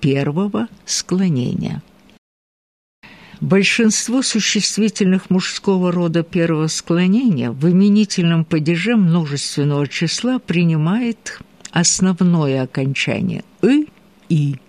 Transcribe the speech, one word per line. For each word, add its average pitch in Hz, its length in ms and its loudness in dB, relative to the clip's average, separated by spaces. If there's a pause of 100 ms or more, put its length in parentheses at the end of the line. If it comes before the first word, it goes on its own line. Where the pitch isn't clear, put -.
первого 151 680 -2 (160)
склонения. - 960 -4 (1600)
Большинство 220 840 2
существительных 202 1040 0
мужского 185 640 0
рода 170 300 0
первого 165 440 0
склонения 180 840 0
в 139 180 0
именительном 185 760 2
падеже 170 520 0
множественного 147 920 0
числа 233 520 -4
принимает 175 1040 -2 (300)
основное 170 920 2
окончание 131 840 -4 (180)
«ы», 285 240 2 (420)
«и». 143 280 0 (120)